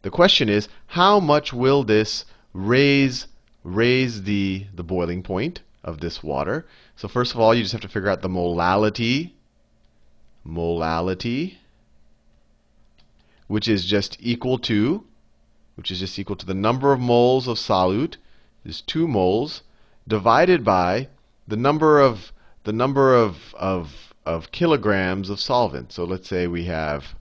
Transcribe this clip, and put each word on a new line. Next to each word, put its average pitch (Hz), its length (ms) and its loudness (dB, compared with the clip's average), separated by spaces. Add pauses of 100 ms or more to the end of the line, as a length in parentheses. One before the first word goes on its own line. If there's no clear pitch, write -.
The 104 80 -6
question 170 400 4
is, 104 180 2 (200)
how 196 320 4
much 147 340 0
will 135 280 2
this 107 440 0 (260)
raise, 131 760 2 (360)
raise 117 640 0
the, 98 500 -2
the 87 100 -10
boiling 90 380 -4
point 107 400 -6 (200)
of 80 180 -12
this - 220 -8
water? 78 440 -4 (300)
So 98 120 -12
first 120 240 -2
of 117 80 -6
all, 113 140 6
you 117 80 2
just 104 100 -4
have 110 80 -6
to 98 80 -14
figure 101 220 -2
out 90 100 -2
the 95 80 -6
molality, 101 1040 0 (1120)
molality, 85 1080 -4 (1900)
which 107 220 -2
is 98 160 2
just 98 360 -2
equal 123 380 -2
to, 123 460 0 (720)
which 92 140 -10
is 90 100 -6
just 92 180 -8
equal 101 160 -8
to 87 120 -14
the 92 80 -4
number 127 400 2
of 127 40 -2
moles 123 480 2
of 117 120 -4
solute, 98 580 0 (480)
is - 160 -14
two 165 260 -2
moles, 110 560 0 (460)
divided 120 560 4
by 98 420 2 (400)
the 107 100 -6
number 147 440 4
of, 117 320 2 (320)
the 107 80 -4
number 135 420 4
of, 104 400 0
of, 90 580 -6 (120)
of 82 260 -6
kilograms 98 800 0
of 101 100 -8
solvent. 90 540 -2
So 87 120 -6
let's 92 220 -8
say 90 200 -2
we 85 180 -6
have 78 560 -6